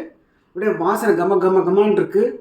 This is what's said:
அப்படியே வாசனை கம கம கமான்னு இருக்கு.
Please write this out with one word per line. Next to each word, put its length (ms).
அப்படியே 320
வாசனை 380
கம 240
கம 240
கமான்னு 340
இருக்கு. 220